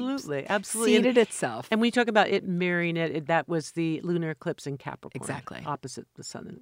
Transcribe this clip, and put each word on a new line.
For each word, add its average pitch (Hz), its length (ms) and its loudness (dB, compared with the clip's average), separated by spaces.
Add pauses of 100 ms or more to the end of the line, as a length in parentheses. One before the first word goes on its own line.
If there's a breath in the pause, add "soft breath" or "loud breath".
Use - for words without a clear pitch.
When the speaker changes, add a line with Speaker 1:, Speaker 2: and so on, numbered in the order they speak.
Speaker 1:
absolutely, 247 480 -4
absolutely. 220 460 2
And 226 100 6
Speaker 2:
seeded 247 140 4
itself. 127 500 0
Speaker 1:
and 220 100 2
we 233 120 4
talk 240 160 2
about 214 220 4
it 196 140 2
mirroring 175 540 0
it, 165 180 -2
it, 151 120 -4
that 160 200 2
was 165 260 -4
the 165 280 -2
lunar 170 300 -2
eclipse - 340 -8
in 139 140 -6
Capricorn, 135 420 -10
Speaker 2:
Exactly. 135 460 -8
Speaker 1:
opposite - 480 -8
the - 80 -14
sun - 240 -12 (140)